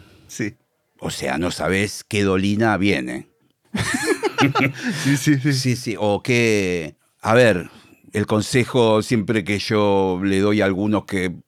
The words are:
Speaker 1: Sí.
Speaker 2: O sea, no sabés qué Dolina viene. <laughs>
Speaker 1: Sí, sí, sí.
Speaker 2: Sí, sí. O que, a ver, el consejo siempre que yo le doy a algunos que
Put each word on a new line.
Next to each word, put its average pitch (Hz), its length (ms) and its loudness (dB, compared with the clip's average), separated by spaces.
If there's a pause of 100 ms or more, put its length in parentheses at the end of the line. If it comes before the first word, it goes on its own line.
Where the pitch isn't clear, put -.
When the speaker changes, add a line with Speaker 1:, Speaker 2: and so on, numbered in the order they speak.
(280)
Speaker 1:
Sí. - 280 -8 (440)
Speaker 2:
O - 120 -8
sea, 67 260 -6
no - 140 -4
sabés 98 520 -2
qué 104 200 -2
Dolina 101 540 2
viene. 71 500 -2 (460)
<laughs> - 340 -4 (960)
Speaker 1:
Sí, 139 140 2
sí, 147 220 2
sí. 139 140 0
Speaker 2:
Sí, 127 220 -2
sí. 110 240 -6
O 101 220 0
que, 101 720 0 (260)
a 107 120 2
ver, 107 360 4 (440)
el 104 140 0
consejo 110 760 2
siempre 110 420 0
que 101 140 -2
yo 98 640 2
le 98 160 2
doy 104 220 2
a 98 40 2
algunos 98 400 0
que 92 280 -4 (140)